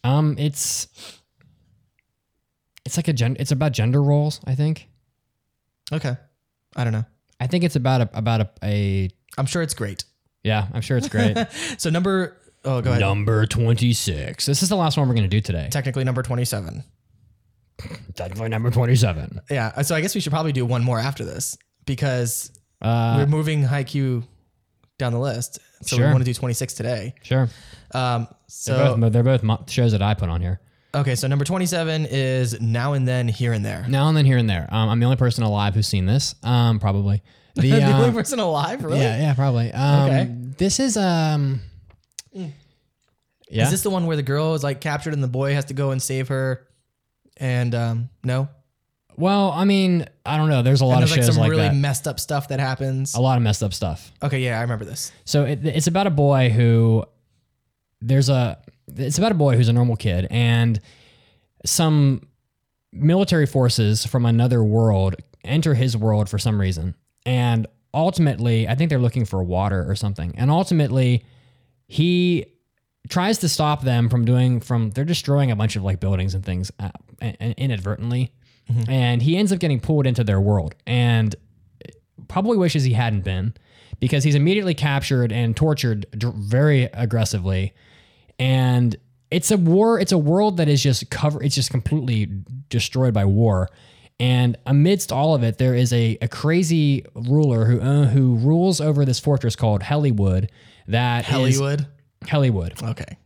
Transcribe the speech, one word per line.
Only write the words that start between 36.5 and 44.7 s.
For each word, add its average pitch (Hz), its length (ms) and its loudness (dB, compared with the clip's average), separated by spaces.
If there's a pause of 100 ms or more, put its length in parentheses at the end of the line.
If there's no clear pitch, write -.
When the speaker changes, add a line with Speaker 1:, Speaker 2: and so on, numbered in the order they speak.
Speaker 1:
probably. 101 480 0
Speaker 2:
<laughs> - 40 -20 (260)
Speaker 1:
The, 135 120 4
Speaker 2:
The - 120 4
Speaker 1:
uh, - 200 4
Speaker 2:
only 240 100 4
person 233 260 -4
alive, 180 460 -2
really? 143 160 -2
Speaker 1:
Yeah, 113 200 0
yeah, 147 140 0
probably. 120 380 0
Um, 139 380 2
Speaker 2:
Okay. 127 240 0 (240)
Speaker 1:
this 190 200 0
is, 254 180 0
um, 156 640 0 (760)
Speaker 2:
Mm. 165 160 -10 (1000)
Speaker 1:
yeah. 113 140 0
Speaker 2:
Is 151 80 2
this 190 100 -2
the 208 80 -2
one 180 160 0
where 160 80 0
the 147 80 -2
girl 151 320 -2
is, 143 80 -4
like, 139 180 -4